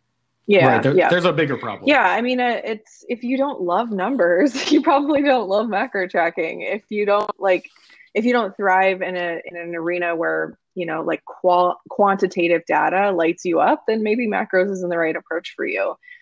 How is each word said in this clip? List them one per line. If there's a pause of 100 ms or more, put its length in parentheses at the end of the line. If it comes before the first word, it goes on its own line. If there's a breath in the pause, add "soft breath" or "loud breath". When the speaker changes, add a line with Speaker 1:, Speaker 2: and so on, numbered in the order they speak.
(460)
Speaker 1:
yeah,
Speaker 2:
Right,
there,
Speaker 1:
yeah.
Speaker 2:
there's
a
bigger
problem.
Speaker 1:
Yeah,
I
mean,
uh,
it's,
if
you
don't
love
numbers,
<laughs>
you
probably
don't
love
macro
tracking.
If
you
don't, (100)
like, (420 soft breath)
if
you
don't
thrive
in
a,
in
an
arena
where, (160)
you
know,
like,
qual-,
quantitative
data
lights
you
up,
then
maybe
macros
isn't
the
right
approach
for
you. (280 loud breath)